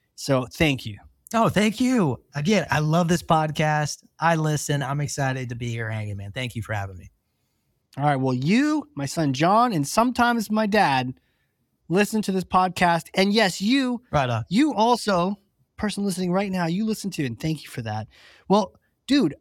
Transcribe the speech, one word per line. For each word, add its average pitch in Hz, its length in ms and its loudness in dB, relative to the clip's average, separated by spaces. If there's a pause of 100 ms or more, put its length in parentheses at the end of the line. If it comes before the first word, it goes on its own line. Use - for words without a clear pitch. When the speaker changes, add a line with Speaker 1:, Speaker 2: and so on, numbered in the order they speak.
(140)
Speaker 1:
So 127 380 0
thank 147 340 0
you. 104 120 -12 (360)
Speaker 2:
Oh, 226 140 4
thank 214 320 0
you. 233 400 2 (160)
Again, 160 340 2
I 151 80 2
love 156 300 2
this 170 140 0
podcast. 151 840 0 (160)
I 165 160 4
listen. 151 460 -2
I'm 139 180 -4
excited 131 480 -4
to 123 80 -10
be 120 120 -8
here 113 220 -6
hanging, 107 260 -6
man. 98 140 -12
Thank 127 240 -8
you 113 80 -6
for 110 100 -8
having 98 240 -6
me. 92 140 -18 (880)
Speaker 1:
All 139 60 -2
right. 147 120 2
Well, 131 180 0
you, 247 600 0
my 139 120 -6
son 147 260 -2
John, 202 400 4
and 143 140 0
sometimes 233 680 2
my 214 140 2
dad 139 480 2 (760)
listen 202 340 2
to 196 100 -4
this 185 120 -2
podcast. 175 680 2
And 196 180 2
yes, 208 280 2
you, 247 420 0 (100)
Speaker 2:
Right 135 180 2
on. 113 180 -2
Speaker 1:
you 269 260 2
also, 208 640 2 (360)
person 202 280 -4
listening 180 260 -2
right 190 220 0
now, 180 140 0
you 180 200 -2
listen 202 260 -4
to, 147 140 -4
and 113 120 -6
thank 160 260 -4
you - 40 -18
for - 140 -10
that. 107 240 -6 (420)
Well, 196 260 2 (340)
dude, 233 320 2